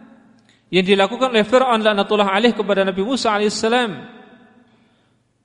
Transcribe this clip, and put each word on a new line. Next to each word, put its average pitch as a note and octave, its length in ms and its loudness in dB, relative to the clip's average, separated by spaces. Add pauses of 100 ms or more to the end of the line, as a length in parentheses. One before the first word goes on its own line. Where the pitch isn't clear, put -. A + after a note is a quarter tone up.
(760)
yang F#3 80 4
dilakukan G3+ 480 0
oleh G#3+ 160 2
Fir'aun A#3 400 2
laknatullah G3+ 480 0
alaih A3+ 160 2
kepada G3 320 -2
Nabi F#3+ 240 -2
Musa A#3+ 240 -2
alaihissalam, G#3 640 -2 (1500)